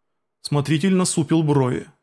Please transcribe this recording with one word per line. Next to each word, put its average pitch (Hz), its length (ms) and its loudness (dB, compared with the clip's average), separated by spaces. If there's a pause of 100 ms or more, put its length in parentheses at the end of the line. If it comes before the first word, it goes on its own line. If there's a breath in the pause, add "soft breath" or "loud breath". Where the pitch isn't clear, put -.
(420)
Смотритель 147 540 0
насупил 165 480 0
брови. 143 440 0 (160)